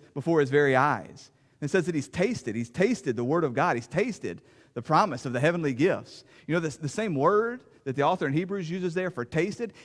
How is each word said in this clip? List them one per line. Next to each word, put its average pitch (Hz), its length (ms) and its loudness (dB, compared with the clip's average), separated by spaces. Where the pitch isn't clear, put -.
before 160 260 2
his 139 100 4
very 143 280 4
eyes. 127 520 0
And 147 100 -4
it - 20 -14
says 185 140 2
that 175 100 -2
he's 139 120 -4
tasted. 180 480 -2
He's 117 140 -6
tasted 185 480 0
the 120 80 -2
Word 165 180 0
of 131 100 -2
God. 147 220 2
He's 117 120 -6
tasted 165 540 -4
the 123 60 -8
promise 156 440 2
of 123 80 -6
the 123 80 0
heavenly 160 320 0
gifts. 120 500 -2
You 151 60 -2
know, 175 80 2
this, 156 160 -4
the 156 100 -6
same 208 280 -4
word 208 500 2
that 135 140 -6
the 139 60 2
author 175 240 2
in 139 60 -2
Hebrews 180 360 -2
uses 180 240 -4
there 185 180 -2
for 120 140 -6
tasted, 202 480 -2